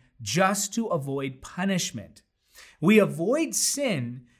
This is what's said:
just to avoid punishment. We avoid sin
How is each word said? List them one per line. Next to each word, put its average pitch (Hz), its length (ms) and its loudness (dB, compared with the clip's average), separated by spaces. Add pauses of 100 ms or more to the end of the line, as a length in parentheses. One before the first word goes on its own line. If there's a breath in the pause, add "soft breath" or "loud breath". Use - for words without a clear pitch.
(220 soft breath)
just 190 540 0
to 226 120 -2
avoid 139 540 -4
punishment. 175 800 -4 (580 loud breath)
We 208 180 6
avoid 202 580 2
sin 135 680 -2 (180 soft breath)